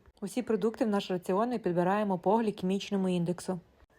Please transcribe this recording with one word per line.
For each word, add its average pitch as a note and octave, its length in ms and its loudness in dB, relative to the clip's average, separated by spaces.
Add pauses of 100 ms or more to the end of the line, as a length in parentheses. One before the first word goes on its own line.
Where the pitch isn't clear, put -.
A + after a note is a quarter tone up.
(220)
Усі G#3 200 -4
продукти A3 440 0
в G#3+ 40 2
наш G3+ 220 0
раціон F#3+ 380 0
ми A#3+ 80 -2
підбираємо F#3+ 600 2
по F#3+ 200 4
глікемічному G3 720 0
індексу. F3 500 -2 (380)